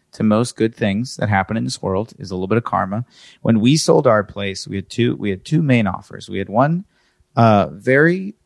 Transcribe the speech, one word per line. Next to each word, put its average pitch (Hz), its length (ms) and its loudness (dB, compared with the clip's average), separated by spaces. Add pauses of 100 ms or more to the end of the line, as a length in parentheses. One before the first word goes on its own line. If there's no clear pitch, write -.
(120)
to - 100 -8
most 110 340 0
good 113 180 0
things 107 420 -4
that 104 120 -4
happen 101 280 0
in 120 80 -4
this 131 180 -8
world 101 360 -4
is 87 120 -14
a 95 40 -8
little 92 120 -4
bit 107 120 0
of 117 60 -2
karma. 98 400 -2 (380)
When 113 180 2
we 127 160 4
sold 151 300 2
our 110 180 4
place, 101 420 -10
we 101 100 -8
had 95 120 -8
two, 120 280 0
we 104 140 -4
had 92 140 -6
two 160 180 0
main 123 240 2
offers. - 440 -10
We 98 80 -8
had 98 100 -6
one, 147 360 0 (520)
uh, 107 360 6
very 160 600 0 (120)